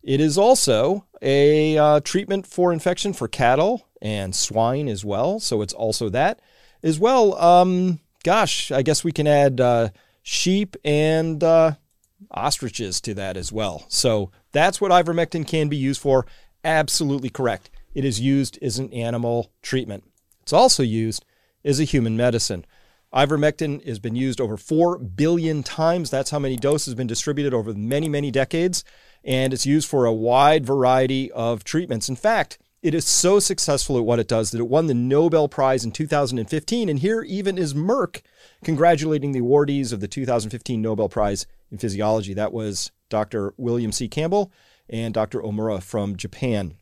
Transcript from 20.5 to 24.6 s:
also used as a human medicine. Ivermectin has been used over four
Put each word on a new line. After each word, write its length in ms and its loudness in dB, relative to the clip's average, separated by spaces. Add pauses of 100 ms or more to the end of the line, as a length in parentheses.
also 280 6
used 420 -2 (400)
as 160 0
a 40 2
human 340 0
medicine. 480 0 (480)
Ivermectin 720 0
has 140 -8
been 160 -6
used 240 -2
over 160 -4
four 420 0